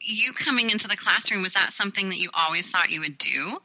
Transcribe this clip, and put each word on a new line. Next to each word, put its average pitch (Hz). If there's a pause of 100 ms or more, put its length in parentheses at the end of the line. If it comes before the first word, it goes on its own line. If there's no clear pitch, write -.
You 233
coming 240
into 214
the 202
classroom, 202
was 185
that 196
something 196
that 180
you 180
always 165
thought 175
you 160
would 151
do? 151